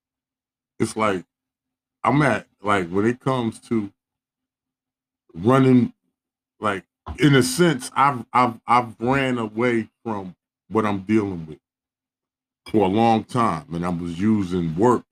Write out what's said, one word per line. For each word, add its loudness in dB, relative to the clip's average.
it's -4
like, -2
I'm 2
at, -2
like, -2
when -2
it 0
comes -4
to -4
running, 4
like, -4
in 6
a 6
sense, 0
I've, 0
I've, 2
I've 0
ran 0
away -2
from -8
what 0
I'm -4
dealing 0
with -18
for 2
a 0
long 2
time. -4
And -6
I -4
was -6
using -2
work. 2